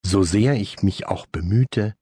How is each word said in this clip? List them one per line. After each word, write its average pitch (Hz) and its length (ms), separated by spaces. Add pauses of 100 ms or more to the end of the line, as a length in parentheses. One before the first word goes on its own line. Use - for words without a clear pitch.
So 95 180
sehr 107 320
ich 101 280
mich 95 240
auch - 200
bemühte 104 760